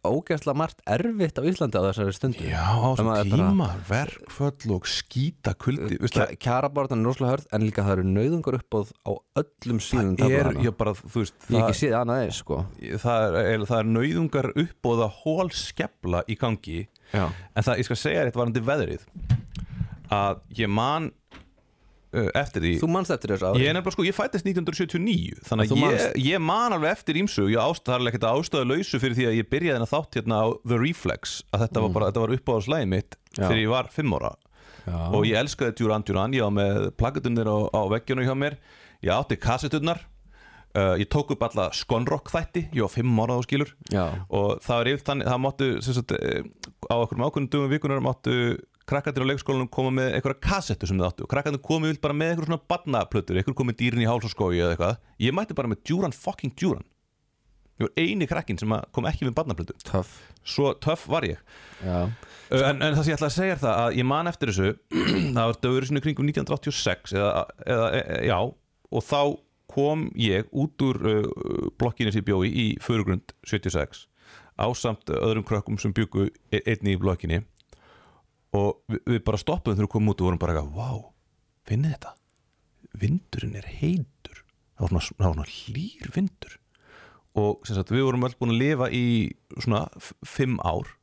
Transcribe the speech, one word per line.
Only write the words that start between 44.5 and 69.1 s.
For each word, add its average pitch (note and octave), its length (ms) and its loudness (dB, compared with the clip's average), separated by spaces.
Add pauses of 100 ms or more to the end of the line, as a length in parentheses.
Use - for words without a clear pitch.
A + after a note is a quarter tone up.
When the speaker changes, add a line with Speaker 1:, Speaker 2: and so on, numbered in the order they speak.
Speaker 2:
það - 160 0
var A#2 140 2
yfirleitt C#3+ 180 -2
þannig, C#3 180 -2
það B2+ 140 0
máttu, C3+ 280 0 (140)
sem B2 140 -2
sagt, B2 160 -2
eh, - 300 -2 (420)
á - 160 -2
einhverjum A#2 240 -2
ákveðnum C#3+ 240 -2
dögum C#3+ 240 0
vikunar C#3 320 0
máttu B2 300 0 (500)
krakkarnir C3+ 400 -2
á C3 80 2
leikskólanum C3 400 -2
koma C3 180 0
með C3 280 0
einhverja C3+ 260 -2
kassettu F3+ 420 0
sem F#2+ 140 0
þau F2+ 80 2
áttu - 160 -6
og - 80 -8
krakkarnir C#3+ 320 -2
komu D#3+ 240 0
yfirleitt D#3 160 -2
bara C#3+ 100 0
með D#3+ 200 0
einhverjum D#3+ 180 -4
svona - 160 -6
barnaplötur, A2 720 0
einhver F#2+ 160 -2
kom B2 160 0
með - 80 -8
Dýrin A#2+ 240 2
í A2 60 2
háls A2+ 180 0
og G2+ 80 -8
skógi F2 240 2
eða E2+ 160 2
eitthvað. F#2+ 220 0 (200)
Ég A#2+ 140 2
mætti G3 240 -2
bara B2 160 -2
með - 160 -6
Duran F3 240 0
fucking - 480 -6
Duran. F3 240 0 (960)
Ég A#2 80 0
var - 80 -6
eini E3+ 320 0
krakkinn D3+ 320 -4
sem G#2+ 80 -2
að A2 240 0
kom - 160 -2
ekki - 160 -4
með A#2+ 100 -2
barnaplötu. G2+ 380 -4 (100)
Speaker 1:
Töff. - 300 -2 (320)
Speaker 2:
Svo C#3+ 340 0
töff D#3+ 300 -2
var D3 160 0
ég. E2 160 -4 (420)
Speaker 1:
Já. F2+ 220 0 (480)
Speaker 2:
Ö, C3 160 4
en, C#3 140 0
en D3+ 120 2
það D3+ 80 2
sem D3+ 100 2
ég D3 40 -2
ætla D3+ 160 0
að - 20 -6
segja F#3 220 0
er - 80 -4
það A2 160 2
að A#2+ 160 2
ég B2 100 2
man D#3 220 0
eftir C3+ 240 -2
þessu, F#2+ 240 2 (280)
<clears throat> D#3+ 300 2
það A#2 60 2
var, A2+ 160 2
það B2+ 180 0
var C3 140 0
svona C#3+ 120 0
í - 40 -14
kringum D3 240 0
nítján D3 160 -2
hundruð D3 160 -2
áttatíu D3 160 -4
og - 20 -4
sex - 380 -2
eða, G2+ 160 2 (340)
eða, A2+ 240 2
e, - 140 0
e, - 240 -2
já, F#2+ 100 2 (540)
og A#2 120 0
þá C#3+ 160 2 (480)